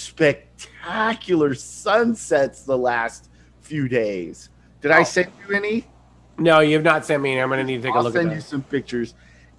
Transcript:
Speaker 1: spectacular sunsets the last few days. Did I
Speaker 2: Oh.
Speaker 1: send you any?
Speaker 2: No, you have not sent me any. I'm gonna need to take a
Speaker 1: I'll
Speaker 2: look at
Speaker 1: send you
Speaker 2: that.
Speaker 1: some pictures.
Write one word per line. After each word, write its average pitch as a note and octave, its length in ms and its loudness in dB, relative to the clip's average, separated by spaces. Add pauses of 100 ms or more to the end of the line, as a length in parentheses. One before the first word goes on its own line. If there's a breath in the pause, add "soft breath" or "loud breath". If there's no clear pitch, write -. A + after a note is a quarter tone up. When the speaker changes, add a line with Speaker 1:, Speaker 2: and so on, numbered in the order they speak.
Speaker 1:
spectacular F3 1500 -2
sunsets G3+ 1120 -2
the C3 160 -2
last A#2+ 500 -4 (320 soft breath)
few D3 260 -6
days. G#2 640 -4 (320 soft breath)
Did C#3+ 80 0
I D#3+ 120 8
Speaker 2:
Oh. - 20 4
Speaker 1:
send F3+ 260 0 (180)
you G3+ 80 -2
any? G#3 300 -2 (540)
Speaker 2:
No, D#3+ 220 6
you D3+ 120 4
have D#3 100 2
not D#3 220 2
sent D3 160 0
me C3+ 120 -2
any. C3 80 0
I'm C3 80 0
gonna C3+ 140 0
need C3 200 -4
to - 60 -
take B2+ 40 -2
a B2+ 60 2
Speaker 1:
I'll B2 60 2
Speaker 2:
look A#2 100 -2
at F3 60 2
Speaker 1:
send E3+ 100 0
you D#3 60 -6
Speaker 2:
that. D3+ 40 -10
Speaker 1:
some C#3 220 -8
pictures. A#2+ 500 -6 (460 soft breath)